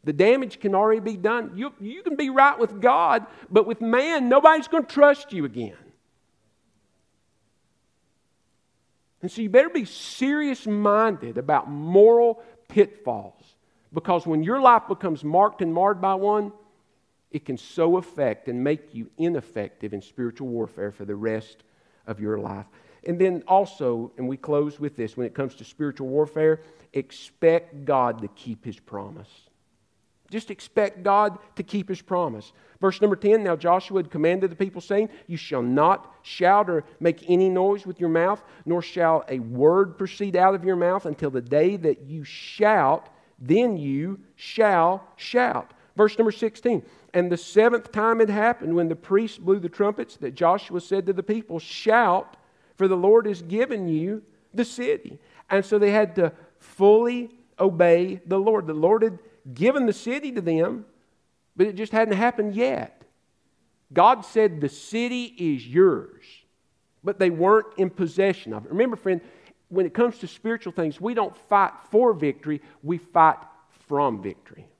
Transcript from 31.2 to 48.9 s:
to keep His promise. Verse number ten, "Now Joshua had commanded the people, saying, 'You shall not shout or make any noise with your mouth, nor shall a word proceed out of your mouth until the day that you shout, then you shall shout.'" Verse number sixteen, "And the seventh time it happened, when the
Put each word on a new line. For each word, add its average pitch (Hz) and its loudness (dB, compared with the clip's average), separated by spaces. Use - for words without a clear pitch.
to 190 -10
keep 202 -6
His 190 -8
promise. 151 -6
Verse 190 0
number 208 2
ten, 208 2
"Now 175 0
Joshua 180 0
had 165 -6
commanded 175 0
the 160 -18
people, 190 -6
saying, 208 -2
'You 170 -10
shall 135 -6
not 143 2
shout 190 0
or 160 -2
make 170 -2
any 185 4
noise 190 0
with 180 -10
your 170 -2
mouth, 175 0
nor 170 -2
shall 165 0
a 131 -6
word 147 2
proceed 190 -6
out 185 4
of 180 -6
your 185 0
mouth 175 0
until 151 -6
the 131 -4
day 151 2
that 160 -2
you 147 -14
shout, 185 0
then 196 2
you 151 -6
shall 190 0
shout.'" - -4
Verse 208 2
number 220 2
sixteen, 220 -4
"And 180 0
the 170 -2
seventh 220 0
time 226 0
it 214 4
happened, 208 0
when 170 0
the 160 -6